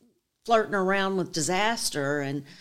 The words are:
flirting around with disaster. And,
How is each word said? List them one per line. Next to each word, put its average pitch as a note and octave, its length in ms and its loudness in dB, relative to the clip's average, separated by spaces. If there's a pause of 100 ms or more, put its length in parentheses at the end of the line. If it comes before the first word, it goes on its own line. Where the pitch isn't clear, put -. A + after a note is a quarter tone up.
(440)
flirting A3 300 2
around F#3+ 420 2
with F3 160 -2
disaster. E3 880 0
And, C#3 240 -4 (160)